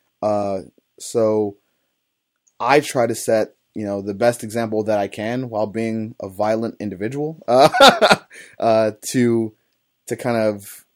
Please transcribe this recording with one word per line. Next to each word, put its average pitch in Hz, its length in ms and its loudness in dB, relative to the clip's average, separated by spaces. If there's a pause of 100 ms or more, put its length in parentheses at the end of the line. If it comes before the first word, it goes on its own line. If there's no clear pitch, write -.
(240)
Uh, 101 380 -2 (380)
so 107 580 -2 (1000)
I 127 200 4
try 135 280 0
to 117 80 -2
set, 110 400 -2 (180)
you 107 120 -8
know, 101 160 -6
the 101 120 -6
best 117 300 0
example 110 400 -4
that 107 160 0
I 101 80 -4
can 120 420 -6
while 107 180 -4
being 110 520 -6
a 98 100 -10
violent 107 500 -2
individual, 117 640 -6
<laughs> - 40 -20
uh, 208 680 6 (420)
uh, 110 320 2 (200)
to, 117 420 0 (540)
to 120 80 -6
kind 117 220 -2
of 107 480 -4 (100)